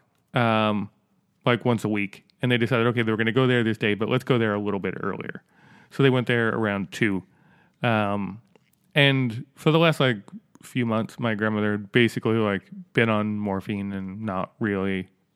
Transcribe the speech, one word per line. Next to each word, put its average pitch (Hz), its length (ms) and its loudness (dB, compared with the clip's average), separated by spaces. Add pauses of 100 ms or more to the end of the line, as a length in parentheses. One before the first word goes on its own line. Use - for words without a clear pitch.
(320)
um, 110 560 2 (560)
like, 123 220 2
once 120 180 2
a 107 40 -2
week. 101 360 -4 (160)
And 123 100 -2
they 123 60 4
decided, 117 300 2
"Okay, 120 160 0
they 110 80 0
were 107 80 0
gonna 113 120 2
go 131 160 2
there 123 160 2
this 110 160 0
day, 104 160 0
but 104 140 -2
let's 123 160 0
go 127 140 2
there 110 160 0
a 104 40 -2
little 101 220 -4
bit 90 220 -6
earlier." - 400 -8 (480)
So - 120 0
they 135 80 6
went 127 180 0
there 117 200 2
around 101 440 -2
two. 98 320 -2 (580)
Um, 104 580 -2 (540)
and 135 500 2 (100)
for - 160 0
the 156 80 4
last, 165 220 4
like, 123 180 2 (440)
few 123 240 -4
months, 110 340 -2
my 117 140 -2
grandmother 107 380 0
had 104 200 -6
basically, 117 440 2
like, 101 260 0 (320)
been 117 140 2
on 107 300 0
morphine 101 540 -4
and 95 300 -10
not 95 380 -6
really 95 480 -2 (280)